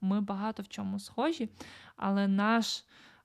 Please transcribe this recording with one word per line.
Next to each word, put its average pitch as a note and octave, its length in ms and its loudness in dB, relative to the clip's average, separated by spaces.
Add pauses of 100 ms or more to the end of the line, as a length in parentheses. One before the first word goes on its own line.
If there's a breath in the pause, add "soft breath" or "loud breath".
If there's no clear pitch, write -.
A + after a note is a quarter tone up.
Ми G3+ 200 2
багато G3+ 420 -4
в G3 60 -16
чому G3+ 320 -6
схожі, B3+ 480 -2 (480 loud breath)
але G3 320 2
наш, G#3+ 560 2 (400 loud breath)